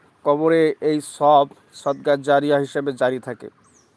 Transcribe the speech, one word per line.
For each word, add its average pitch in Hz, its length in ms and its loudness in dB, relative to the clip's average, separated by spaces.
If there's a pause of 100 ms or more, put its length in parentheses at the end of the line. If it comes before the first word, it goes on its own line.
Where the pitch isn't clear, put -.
(240)
কবরে 156 560 2
এই 151 240 -2
সব 143 440 2 (240)
সদকা 139 440 -4
জারিয়া 143 420 0
হিসেবে 139 340 -6
জারি 127 260 -2
থাকে। 120 300 -14 (480)